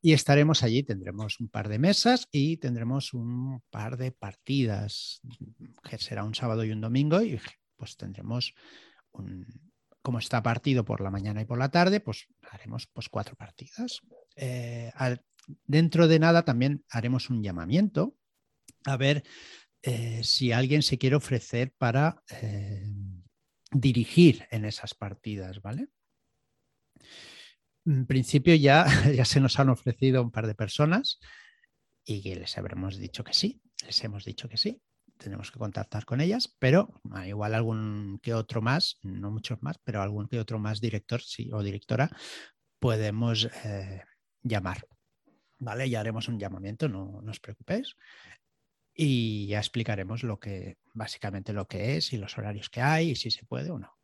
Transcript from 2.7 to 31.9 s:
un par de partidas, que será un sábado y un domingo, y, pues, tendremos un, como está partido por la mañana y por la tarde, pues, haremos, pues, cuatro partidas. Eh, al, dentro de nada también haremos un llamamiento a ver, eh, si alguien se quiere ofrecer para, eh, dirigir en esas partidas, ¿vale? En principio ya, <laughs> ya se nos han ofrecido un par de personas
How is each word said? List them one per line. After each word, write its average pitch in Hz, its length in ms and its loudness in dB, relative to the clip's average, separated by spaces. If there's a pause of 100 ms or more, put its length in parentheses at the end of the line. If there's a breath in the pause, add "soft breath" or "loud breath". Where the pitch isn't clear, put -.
un 123 560 -6
par 110 300 -8
de 127 140 -6
partidas, 104 1080 -4 (680)
que 107 120 -12
será 104 260 -6
un 107 100 -6
sábado 113 300 -2
y 110 80 -2
un 107 80 -4
domingo, 139 400 2
y, 185 180 -2 (380)
pues, - 220 -16
tendremos 104 560 -6 (580 loud breath)
un, 95 340 -12 (540)
como 120 200 -4
está 120 220 -2
partido 120 440 2
por 104 160 -4
la 98 80 -2
mañana 104 320 -4
y - 20 -4
por 120 140 -4
la 135 120 0
tarde, 185 300 4
pues, - 280 -10 (220)
haremos, 110 360 -12
pues, - 240 -14
cuatro - 260 -8
partidas. - 640 -12 (360)
Eh, 120 580 -8
al, 127 280 -2 (420)
dentro 165 420 6
de 160 140 8
nada 170 240 8
también 135 460 2
haremos 120 380 -2
un 117 140 0
llamamiento 131 720 0 (720)
a 139 120 -2
ver, 139 280 2 (580 loud breath)
eh, 117 400 -4
si 120 300 2
alguien 135 300 4
se 139 140 2
quiere 131 200 4
ofrecer 127 600 -2
para, 135 460 2 (180)
eh, 101 460 -6 (840)
dirigir 131 800 6
en 107 120 -2
esas - 300 -8
partidas, 98 680 -10
¿vale? 127 280 -10 (2000 loud breath)
En 131 200 2
principio 135 480 6
ya, 147 320 8
<laughs> 139 280 6
ya 127 100 4
se 143 160 4
nos 135 180 4
han 135 120 6
ofrecido 127 520 2
un 117 80 -2
par 110 160 -4
de 104 80 -4
personas 151 640 0 (840 loud breath)